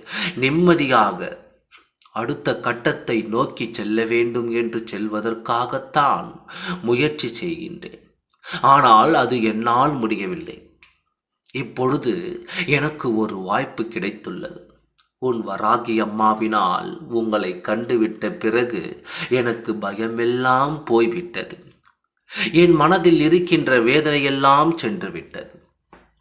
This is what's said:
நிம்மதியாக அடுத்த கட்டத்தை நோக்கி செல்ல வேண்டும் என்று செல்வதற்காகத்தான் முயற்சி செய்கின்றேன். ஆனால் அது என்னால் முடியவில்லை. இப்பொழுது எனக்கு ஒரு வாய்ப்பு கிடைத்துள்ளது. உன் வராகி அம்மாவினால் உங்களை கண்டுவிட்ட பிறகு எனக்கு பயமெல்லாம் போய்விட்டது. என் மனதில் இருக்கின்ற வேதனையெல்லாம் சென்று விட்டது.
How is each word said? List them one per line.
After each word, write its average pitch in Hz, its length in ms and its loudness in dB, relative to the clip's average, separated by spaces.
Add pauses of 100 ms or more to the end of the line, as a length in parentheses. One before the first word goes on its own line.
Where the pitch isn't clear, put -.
(360)
நிம்மதியாக 131 920 2 (880)
அடுத்த 120 440 -4
கட்டத்தை 120 580 -2 (100)
நோக்கி 127 400 -2
செல்ல 110 380 -2
வேண்டும் 117 460 0
என்று 117 300 -2
செல்வதற்காகத்தான் 113 1500 -2 (520)
முயற்சி 123 480 0
செய்கின்றேன். - 760 -10 (640)
ஆனால் 135 500 8
அது 127 280 2
என்னால் 117 500 2
முடியவில்லை. 98 640 -6 (1000)
இப்பொழுது 127 580 -2 (540)
எனக்கு 143 480 -2
ஒரு 107 260 -2
வாய்ப்பு 113 420 -4
கிடைத்துள்ளது. - 760 -10 (600)
உன் 123 200 -2
வராகி 113 580 0
அம்மாவினால் 107 920 0 (220)
உங்களை 107 400 0 (100)
கண்டுவிட்ட 110 760 -2
பிறகு 113 440 0 (480)
எனக்கு 117 460 0
பயமெல்லாம் 117 1080 0
போய்விட்டது. 110 720 0 (960)
என் 170 220 8
மனதில் 165 460 6
இருக்கின்ற 156 580 4
வேதனையெல்லாம் 139 960 4
சென்று 98 360 -6
விட்டது. - 420 -14 (680)